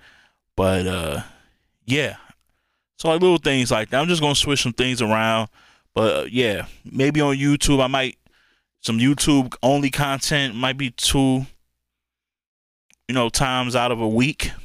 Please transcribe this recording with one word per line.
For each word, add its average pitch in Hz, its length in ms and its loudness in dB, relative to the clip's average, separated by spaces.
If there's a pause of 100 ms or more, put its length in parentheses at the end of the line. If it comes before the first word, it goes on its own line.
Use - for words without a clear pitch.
(560)
But, 92 300 2
uh, 82 360 -6 (640)
yeah. 123 320 -2 (840)
So, 160 100 -2
like, 160 120 2
little 180 180 4
things 139 320 0
like 110 200 0
that. 127 100 0
I'm 160 80 0
just 170 140 0
gonna 147 120 2
switch 139 280 0
some 123 100 -2
things 127 300 -2
around. 110 480 0 (440)
But, 104 220 2
uh, 69 140 -2
yeah, 110 360 -2 (180)
maybe 143 360 0
on 139 160 0
YouTube, 143 460 2
I 127 40 2
might, 131 320 -4 (640)
some 113 180 -2
YouTube 135 640 2
only 139 280 2
content 139 640 -2
might 131 240 -4
be 135 120 -6
two, 131 560 0 (1600)
you 120 60 -4
know, 120 140 2
times 127 480 -2
out 123 160 2
of 113 80 -4
a 113 80 0
week, 123 440 0 (120)